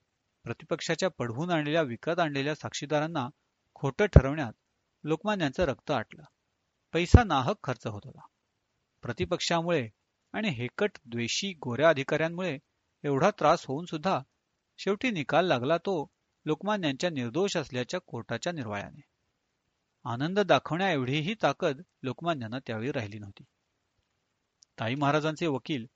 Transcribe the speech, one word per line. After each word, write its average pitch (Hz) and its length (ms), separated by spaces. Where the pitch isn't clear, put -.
प्रतिपक्षाच्या 160 680
पढवून 127 400
आणलेल्या, 156 320
विकत 151 360
आणलेल्या 147 360
साक्षीदारांना 151 720
खोटं 147 320
ठरवण्यात 135 460
लोकमान्यांचं 165 580
रक्त 139 280
आटलं. - 320
पैसा 175 320
नाहक 151 400
खर्च 127 220
होत 104 180
होता. - 220
प्रतिपक्षामुळे 170 840
आणि 214 160
हेकट 123 420
द्वेषी 117 460
गोऱ्या 131 360
अधिकाऱ्यांमुळे 160 680
एवढा 143 260
त्रास 165 340
होऊन 143 200
सुद्धा 165 360
शेवटी 208 320
निकाल 170 360
लागला 147 320
तो 170 280
लोकमान्यांच्या 175 680
निर्दोष 147 460
असल्याच्या 139 440
कोर्टाच्या 117 520
निर्वाळ्याने. 107 480
आनंद 143 360
दाखवण्याएवढीही 156 1000
ताकद 147 400
लोकमान्यांना 131 560
त्यावेळी 120 340
राहिली 107 260
नव्हती. 104 260
ताई 117 140
महाराजांचे 147 520
वकील 135 500